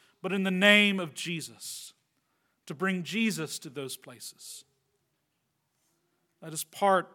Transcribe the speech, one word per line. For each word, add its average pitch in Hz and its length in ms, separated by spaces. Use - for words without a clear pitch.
but 185 120
in 196 100
the 190 80
name 202 480
of 165 140
Jesus, 139 800
to - 80
bring 185 300
Jesus 160 560
to 160 100
those 135 260
places. - 680
That 160 120
is 160 100
part 190 520